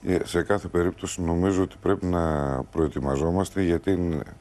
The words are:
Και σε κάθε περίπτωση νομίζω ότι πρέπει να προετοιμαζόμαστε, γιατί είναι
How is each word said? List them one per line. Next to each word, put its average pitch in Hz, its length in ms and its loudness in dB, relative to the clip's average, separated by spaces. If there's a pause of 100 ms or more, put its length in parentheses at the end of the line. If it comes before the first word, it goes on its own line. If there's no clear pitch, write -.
Και 92 220 2
σε 87 180 0
κάθε 95 260 0
περίπτωση 87 540 -2
νομίζω 90 400 2
ότι - 180 -4
πρέπει 95 260 0
να 90 160 2 (400)
προετοιμαζόμαστε, 80 1000 0
γιατί 85 280 0
είναι 87 300 0 (200)